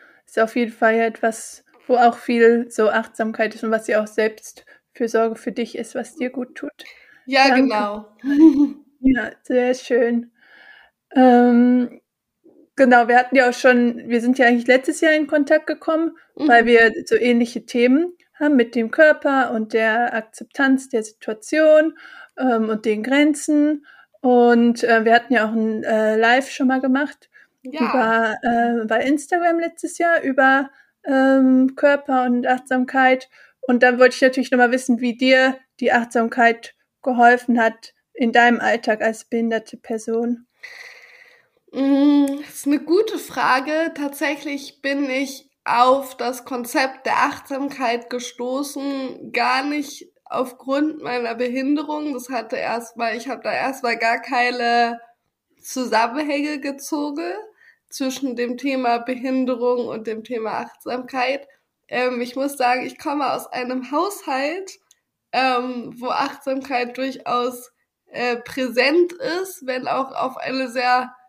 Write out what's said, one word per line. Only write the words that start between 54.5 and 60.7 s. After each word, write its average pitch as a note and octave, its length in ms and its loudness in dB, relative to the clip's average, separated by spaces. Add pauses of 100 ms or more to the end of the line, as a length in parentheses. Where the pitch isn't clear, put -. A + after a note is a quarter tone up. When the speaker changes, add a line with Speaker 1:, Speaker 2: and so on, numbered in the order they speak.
Speaker 2:
Zusammenhänge C4+ 960 -4
gezogen D4 720 -8 (560)
zwischen B3+ 480 -6
dem A#3+ 220 -6
Thema C4 400 -2
Behinderung B3 880 -4
und A3 180 -10
dem A3 180 -10
Thema A3 360 -8
Achtsamkeit. B3+ 840 -8 (420)